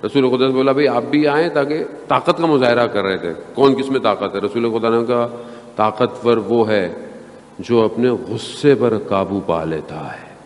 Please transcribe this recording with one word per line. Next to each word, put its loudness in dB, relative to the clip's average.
رسول 2
خدا 2
سے 0
بولا، 2
"بھائی 2
آپ 0
بھی 2
آئیں،" 2
تاکہ -2
طاقت 0
کا 0
مظاہرہ 4
کر -2
رہے 0
تھے، -6
کون 6
کس -2
میں 0
طاقت 0
ہے۔ -2
رسول -2
خدا 0
نے 2
کہا، 0
"طاقتور 0
وہ 0
ہے 0
جو 2
اپنے 0
غصے 0
پر 2
قابو 0
پا 0
لیتا -8
ہے۔" -18